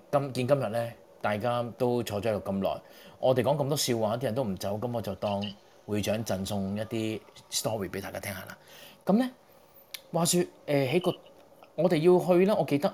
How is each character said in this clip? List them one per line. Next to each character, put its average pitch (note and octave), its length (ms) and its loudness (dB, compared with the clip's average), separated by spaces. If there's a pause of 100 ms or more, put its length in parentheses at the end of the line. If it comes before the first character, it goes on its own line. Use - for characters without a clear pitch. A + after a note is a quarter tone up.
(100)
今， C#3 220 0
見 B2 160 -2
今 C#3+ 100 4
日 A2+ 120 -2
呢， A#2 220 -4 (280)
大 G#2 160 0
家 A#2+ 260 0 (140)
都 B2 260 2
坐 G2+ 180 -4
咗 A2 120 0
喺 G2 80 0
度 - 120 -4
咁 G2 100 0
耐， E2 180 -2 (400)
我 B2+ 140 4
哋 B2 80 4
講 C3+ 140 2
咁 C#3 120 -2
多 D3+ 80 0
笑 A#2+ 220 0
話， A2 180 0
啲 B2+ 80 -6
人 A2 100 -2
都 C3+ 80 0
唔 G2 140 -2
走， G2+ 220 -4
噉 A#2+ 120 -4
我 A#2 120 -4
就 G2+ 140 -6
當 G2+ 260 -2 (440)
會 G#2 140 -2
長 G#2+ 240 -2
贈 F#2+ 220 -2
送 G2+ 320 -2
一 - 20 -4
啲 A2 400 -4 (300)
story G#2+ 400 -4
畀 F#2+ 100 -6
大 G2 100 -10
家 G2 80 -10
聽 G2+ 140 -8
下 F#2 140 -10
啦。 - 100 -16 (480)
噉 F#3 140 4
呢， B3+ 120 0 (840)
話 E3 120 0
說， F3 160 2
誒， - 60 0 (200)
喺 C#3+ 360 2
個， F3+ 120 0 (600)
我 E3+ 160 -2
哋 F3 80 4
要 E3+ 280 6
去 F3+ 200 6
啦， G#3 120 4
我 E3 60 2
記 C#3+ 140 2
得 F#3+ 160 0